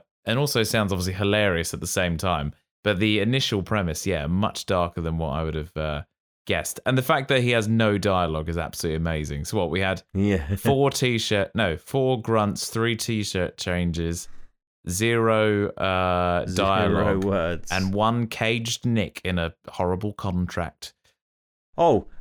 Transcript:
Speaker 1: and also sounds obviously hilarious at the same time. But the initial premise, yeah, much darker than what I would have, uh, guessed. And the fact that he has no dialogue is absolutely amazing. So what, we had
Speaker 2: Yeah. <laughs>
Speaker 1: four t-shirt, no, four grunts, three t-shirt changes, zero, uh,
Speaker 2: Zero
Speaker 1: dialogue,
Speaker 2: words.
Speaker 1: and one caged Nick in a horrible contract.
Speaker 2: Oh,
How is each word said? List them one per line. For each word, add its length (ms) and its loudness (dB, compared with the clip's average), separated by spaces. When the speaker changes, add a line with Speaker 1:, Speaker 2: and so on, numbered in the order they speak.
Speaker 1:
and 140 0
also 240 2
sounds 280 2
obviously 220 0
hilarious 640 2
at 40 -10
the 80 -6
same 300 0
time. 360 -2
But 160 2
the 200 4
initial 440 0
premise, 440 -2
yeah, 200 0
much 400 -2
darker 340 0
than 160 -2
what 120 -2
I 140 -2
would 120 -4
have, 200 -6
uh, 280 -4
guessed. 400 -2
And 100 2
the 60 2
fact 280 0
that 120 4
he 80 2
has 180 2
no 300 4
dialogue 500 0
is 120 -2
absolutely 380 -4
amazing. 480 -2
So 120 -4
what, 140 0
we 80 0
had 240 -2
Speaker 2:
Yeah. 420 0
<laughs> 20 -8
Speaker 1:
four 340 2
t-shirt, 640 0
no, 220 2
four 440 0
grunts, 480 0
three 260 0
t-shirt 640 -2
changes, 680 -2
zero, 800 2
uh, 760 0
Speaker 2:
Zero 100 -6
Speaker 1:
dialogue, 560 2
Speaker 2:
words. 480 -2
Speaker 1:
and 200 0
one 360 0
caged 580 -4
Nick 380 0
in 160 0
a 160 -2
horrible 440 -2
contract. 800 -4
Speaker 2:
Oh, 260 4